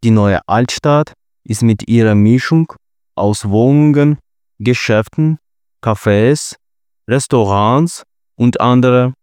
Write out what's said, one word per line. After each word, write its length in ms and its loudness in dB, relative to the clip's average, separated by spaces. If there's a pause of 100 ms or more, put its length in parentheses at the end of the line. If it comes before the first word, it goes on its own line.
Die 80 2
neue 360 2
Altstadt 640 -2 (300)
ist 200 -6
mit 260 0
ihrer 260 2
Mischung 560 2 (460)
aus 320 -4
Wohnungen, 720 2 (400)
Geschäften, 800 -2 (440)
Cafés, 720 -2 (540)
Restaurants 920 -2 (340)
und 240 0
anderem 600 2